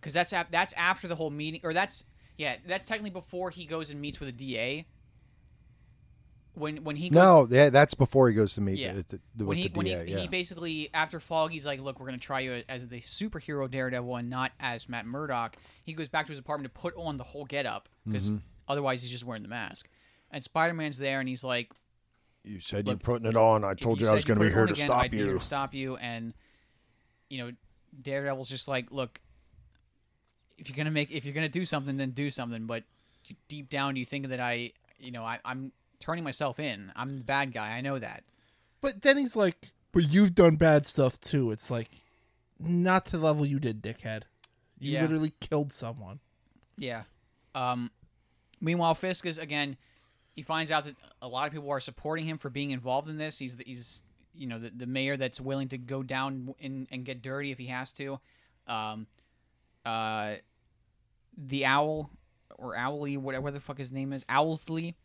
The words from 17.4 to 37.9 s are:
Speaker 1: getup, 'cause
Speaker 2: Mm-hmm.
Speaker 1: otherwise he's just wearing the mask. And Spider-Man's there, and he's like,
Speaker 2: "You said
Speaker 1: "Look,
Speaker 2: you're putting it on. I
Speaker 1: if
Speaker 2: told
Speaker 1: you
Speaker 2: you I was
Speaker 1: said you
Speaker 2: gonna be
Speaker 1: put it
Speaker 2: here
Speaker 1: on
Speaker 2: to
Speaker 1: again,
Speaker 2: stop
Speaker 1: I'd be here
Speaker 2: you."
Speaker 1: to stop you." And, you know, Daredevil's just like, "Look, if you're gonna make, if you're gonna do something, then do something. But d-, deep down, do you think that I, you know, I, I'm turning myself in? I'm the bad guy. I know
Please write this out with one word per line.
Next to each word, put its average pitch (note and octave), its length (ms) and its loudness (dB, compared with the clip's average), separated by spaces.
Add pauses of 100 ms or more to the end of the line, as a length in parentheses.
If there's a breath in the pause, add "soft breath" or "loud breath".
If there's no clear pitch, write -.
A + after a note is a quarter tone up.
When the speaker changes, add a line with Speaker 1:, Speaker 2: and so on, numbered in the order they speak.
Speaker 1:
getup, B2+ 420 -4 (220)
'cause G2+ 180 0
Speaker 2:
Mm-hmm. G#2+ 100 0 (300)
Speaker 1:
otherwise C#3 340 0
he's B2 80 -8
just B2 140 -8
wearing A2+ 180 -10
the G#2 60 -14
mask. A2+ 400 -8 (420)
And - 120 -10
Spider-Man's D#3+ 560 0
there, C3+ 220 0
and C3 80 -4
he's B2+ 160 -6
like, B2 260 -2 (720)
Speaker 2:
"You G2+ 180 -12
said G#2 260 -2
Speaker 1:
"Look, G#2 160 -2
Speaker 2:
you're B2 160 2
putting A2+ 100 0
it A2+ 80 4
on. A2 280 8
I G2 60 0
Speaker 1:
if F#2+ 80 -2
Speaker 2:
told A2+ 220 2
Speaker 1:
you A2+ 60 4
Speaker 2:
you G#2+ 40 6
I G#2+ 40 8
was G#2 100 4
Speaker 1:
said - 60 -4
you A2+ 40 8
Speaker 2:
gonna G#2 120 6
be G2 60 6
Speaker 1:
put - 0 -
it - 20 2
Speaker 2:
here A2 80 8
Speaker 1:
on A2 60 8
Speaker 2:
to G#2 60 2
Speaker 1:
again, C#3+ 140 0
Speaker 2:
stop B2+ 160 4
Speaker 1:
I'd G#2+ 80 -2
be A2+ 60 -2
here G#2 100 0
Speaker 2:
you." F#2+ 100 0
Speaker 1:
to - 60 -4
stop C#3 300 -4
you." C3 220 -4
And, A#2 380 -8 (960)
you C3+ 80 -8
know, B2 140 -8 (500)
Daredevil's C3+ 480 -4
just C3 180 -6
like, B2+ 220 -2
"Look, C3 300 -6 (1400)
if - 100 -16
you're B2+ 80 -10
gonna D3+ 140 -2
make, D3 200 0
if D3 140 -6
you're C#3+ 100 -8
gonna D#3 140 -2
do F3 160 -2
something, C#3 320 -2
then C3+ 140 -2
do C#3 200 -4
something. A#2 360 -6
But A2+ 180 -6 (400)
d-, - 120 -20 (120)
deep C#3+ 220 -14
down, C#3 240 -2
do C3 60 -2
you A#2+ 60 -4
think C#3 220 -6
that B2+ 120 -6
I, A#2+ 320 -2 (260)
you B2+ 120 -14
know, A#2 140 -10
I, A2+ 200 -6
I'm C3 280 -8 (280)
turning E3 240 -4
myself C#3 340 -2
in? G#2 380 -6
I'm C3 180 -6
the C3+ 100 -8
bad C#3 280 0
guy. G#2+ 240 -4
I B2 60 -6
know C#3 160 -2